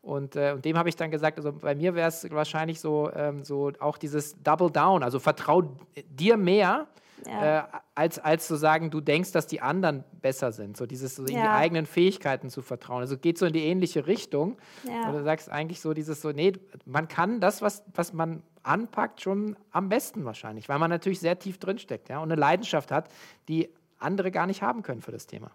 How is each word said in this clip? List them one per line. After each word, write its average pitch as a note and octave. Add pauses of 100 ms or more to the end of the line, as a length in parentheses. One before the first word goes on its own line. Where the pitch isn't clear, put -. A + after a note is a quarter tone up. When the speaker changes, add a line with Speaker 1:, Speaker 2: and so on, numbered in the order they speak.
Speaker 1:
Und, C#3
äh, C#3+
und C3
dem D#3+
hab E3+
ich E3+
dann E3
gesagt, D#3
also D3
bei D3
mir E3+
wär's E3
wahrscheinlich D#3
so, D3+
ähm, C#3+
so C#3+
auch D3
dieses D3
Double D#3+
Down, D#3+
also B2
vertrau D#3 (460)
dir E3
mehr, G#3 (400)
Speaker 2:
Ja. D#3
Speaker 1:
äh, D3 (300)
als, E3
als D#3
zu E3
sagen, D#3
du D3+
denkst, D#3
dass D#3+
die -
anderen D3 (180)
besser C3
sind. G#2
So B2
dieses, B2+
so C#3
in C3
die C3+
Speaker 2:
Ja. A3
Speaker 1:
eigenen E3
Fähigkeiten F3
zu B2+
vertrauen. B2
Also C3
geht E3+
so F#3+
in D#3+
die D#3+
ähnliche E3
Richtung. F#3 (260)
Speaker 2:
Ja. A#3
Speaker 1:
Und D3
du C#3+
sagst D#3
eigentlich D#3+
so D#3
dieses D3+
so, D#3
nee, E3 (320)
man D3
kann G3+
das, G3+
was, G#3 (100)
was E3+
man E3 (220)
anpackt, A3
schon G#3 (160)
am F#3+
besten G3+
wahrscheinlich, A2
weil C#3+
man E3
natürlich F3+
sehr F3
tief F#3
drinsteckt, -
ja, C3
und D#3+
eine D#3+
Leidenschaft D#3
hat, D3+ (380)
die D#3+ (300)
andere F#3
gar F3
nicht G3
haben A#3
können B2
für -
das -
Thema. A2